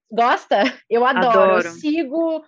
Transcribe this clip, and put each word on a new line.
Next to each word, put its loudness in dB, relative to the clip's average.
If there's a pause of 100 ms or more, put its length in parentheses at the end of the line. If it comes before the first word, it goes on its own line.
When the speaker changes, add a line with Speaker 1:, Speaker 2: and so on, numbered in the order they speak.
(120)
Speaker 1:
gosta? 0 (260)
Eu 0
adoro. 2
Speaker 2:
Adoro. 2
Speaker 1:
Eu -12
sigo -4